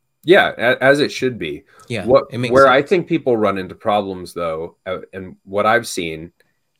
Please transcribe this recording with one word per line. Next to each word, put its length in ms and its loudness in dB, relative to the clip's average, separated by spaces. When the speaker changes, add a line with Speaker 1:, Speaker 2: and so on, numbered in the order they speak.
Speaker 1:
Yeah, 340 4
a-, 260 0
as 180 4
it 100 0
should 280 -4
be. 260 -8
Speaker 2:
Yeah, 180 -8
Speaker 1:
What, 240 4
Speaker 2:
it 80 -8
makes 140 -4
Speaker 1:
where 160 8
I 120 4
Speaker 2:
sense. 100 -6
Speaker 1:
think 180 0
people 280 0
run 220 0
into 160 -10
problems, 600 -4
though, 420 -6
uh, 140 -6
and 320 -14
what 220 -2
I've 220 2
seen 420 -8